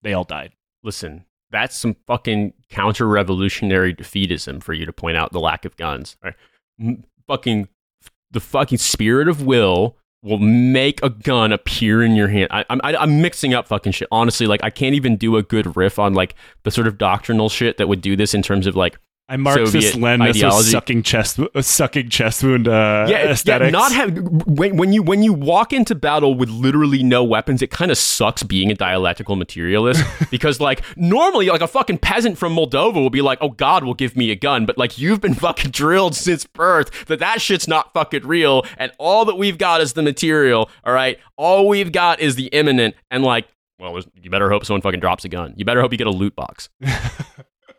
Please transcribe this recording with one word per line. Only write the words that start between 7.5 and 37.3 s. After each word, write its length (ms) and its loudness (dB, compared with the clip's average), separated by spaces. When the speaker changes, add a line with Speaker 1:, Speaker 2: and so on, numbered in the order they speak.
Speaker 2:
the 80 -4
fucking 380 -2
spirit 500 2
of 160 -2
will 540 2
will 160 -2
make 640 2
a 60 2
gun 420 0
appear 500 0
in 140 4
your 140 4
hand. 200 2
I, 200 -4
I'm, 140 -2
I, 120 -2
I'm 260 2
mixing 320 0
up 140 -2
fucking 240 -4
shit. 180 -6
Honestly, 380 0
like, 160 0
I 80 -4
can't 240 -2
even 220 0
do 180 0
a 80 2
good 340 -2
riff 220 0
on, 140 2
like, 200 0
the 80 -2
sort 160 0
of 100 -4
doctrinal 520 0
shit 280 -2
that 100 0
would 140 0
do 140 -2
this 180 0
in 80 0
terms 240 0
of, 100 -2
like, 220 0
Speaker 1:
I 80 -6
Marxist 340 2
Speaker 2:
Soviet 240 2
Speaker 1:
Leninist 240 2
with 160 4
Speaker 2:
ideology. 340 4
Speaker 1:
sucking 340 0
chest, 360 -2
uh, 220 -2
sucking 480 -2
chest 340 -2
wound, 240 2
uh, 400 2
Speaker 2:
Yeah, 120 2
it's, 260 0
yeah, 100 2
Speaker 1:
aesthetics. 160 2
Speaker 2:
not 220 4
have, 240 0
when, 300 0
when 160 2
you, 100 4
when 220 2
you 80 4
walk 400 0
into 240 0
battle 400 2
with 140 0
literally 540 2
no 200 4
weapons, 380 0
it 100 -4
kinda 240 0
sucks 480 -2
being 260 0
a 60 0
dialectical 640 -2
materialist 680 0
Speaker 1:
<laughs> 120 -2
Speaker 2:
because, 300 -2
like, 240 -2
normally, 500 2
like, 140 2
a 60 -2
fucking 320 -2
peasant 380 0
from 160 -4
Moldova 420 0
will 140 2
be 120 -2
like, 180 0
"Oh, 120 -2
God 340 0
will 80 -4
give 240 -4
me 120 0
a 60 -2
gun," 300 0
but, 120 -4
like, 200 -2
you've 240 0
been 140 0
fucking 360 -2
drilled 440 0
since 300 -2
birth 600 -2
that 140 -4
that 200 -2